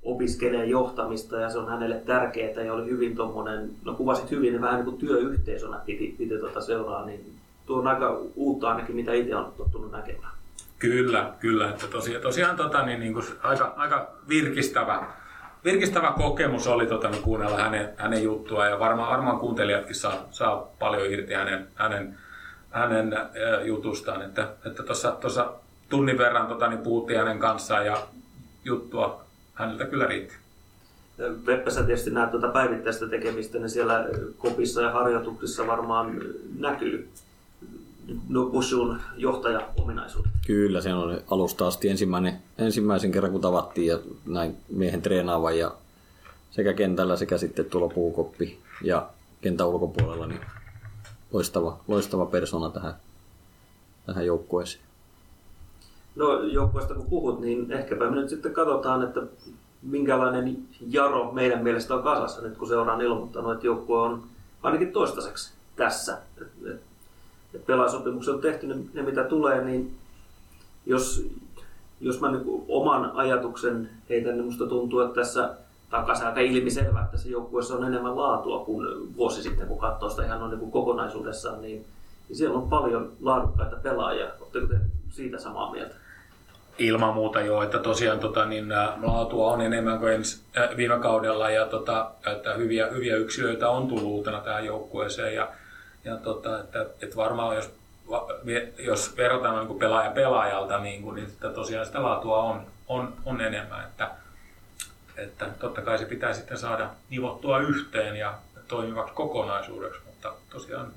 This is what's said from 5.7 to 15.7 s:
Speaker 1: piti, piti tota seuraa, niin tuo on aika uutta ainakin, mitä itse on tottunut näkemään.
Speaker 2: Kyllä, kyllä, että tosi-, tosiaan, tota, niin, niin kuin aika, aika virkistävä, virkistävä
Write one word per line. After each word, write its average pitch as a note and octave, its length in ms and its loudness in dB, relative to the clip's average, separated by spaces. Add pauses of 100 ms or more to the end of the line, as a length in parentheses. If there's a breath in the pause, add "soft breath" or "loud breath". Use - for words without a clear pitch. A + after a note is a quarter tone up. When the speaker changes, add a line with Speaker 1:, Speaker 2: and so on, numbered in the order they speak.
Speaker 1:
piti, G#2+ 320 -6
piti A2 200 -2
tota G#2+ 220 -6
seuraa, G#2+ 440 -4
niin - 340 -14 (280)
tuo C3 120 0
on B2 80 0
aika C3 340 2 (140)
uutta C#3 340 0
ainakin, A#2 280 -2
mitä A#2 160 0
itse A#2+ 240 2
on - 200 -4
tottunut A2 360 0
näkemään. - 400 -8 (460)
Speaker 2:
Kyllä, A#2+ 640 2
kyllä, G#2+ 300 4
että G2+ 160 -8
tosi-, A#2 360 -4
tosiaan, F3 340 2
tota, C#3+ 300 2
niin, A#2+ 140 -4
niin A2+ 120 -4
kuin A#2 120 -4 (180)
aika, B2 340 2
aika D3 340 0 (180)
virkistävä, C3 800 2 (580 loud breath)
virkistävä F3+ 520 4